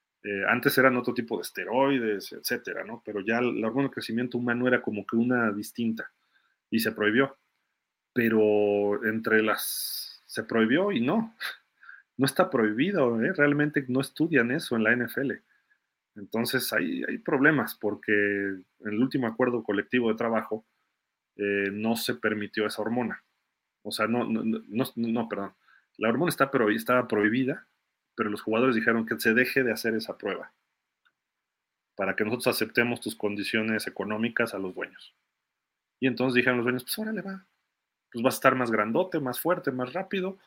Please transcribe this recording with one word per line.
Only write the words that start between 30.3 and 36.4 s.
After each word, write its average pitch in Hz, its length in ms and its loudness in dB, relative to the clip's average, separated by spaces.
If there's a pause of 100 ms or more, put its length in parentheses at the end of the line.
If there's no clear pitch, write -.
para 95 220 -2
que 107 80 0
nosotros 120 220 -2
aceptemos 117 520 0
tus - 160 -8
condiciones 107 720 -2
económicas 110 640 -2
a 98 60 -6
los 92 160 -6
dueños. - 400 -12 (880)
Y 135 60 2
entonces 127 280 0
dijeron 123 220 4